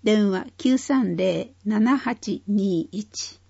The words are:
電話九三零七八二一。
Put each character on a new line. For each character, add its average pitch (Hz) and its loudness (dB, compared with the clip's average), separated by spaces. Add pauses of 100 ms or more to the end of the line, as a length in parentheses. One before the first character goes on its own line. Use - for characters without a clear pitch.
電 214 4
話 185 -4 (100)
九 262 2
三 247 0
零 175 -2 (120)
七 214 2
八 240 -6
二 196 0 (100)
一。 - -12 (100)